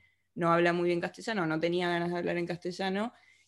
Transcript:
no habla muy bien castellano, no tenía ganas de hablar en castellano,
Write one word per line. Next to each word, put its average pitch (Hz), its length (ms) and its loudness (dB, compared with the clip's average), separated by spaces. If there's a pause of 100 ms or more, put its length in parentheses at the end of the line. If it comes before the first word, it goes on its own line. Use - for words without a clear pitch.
(360)
no 170 160 2
habla 170 220 4
muy 175 160 2
bien 175 120 2
castellano, 196 440 -4
no 160 140 0
tenía 175 300 0
ganas 170 220 0
de 175 60 -2
hablar 175 200 -2
en 170 100 -2
castellano, 190 680 -4 (340)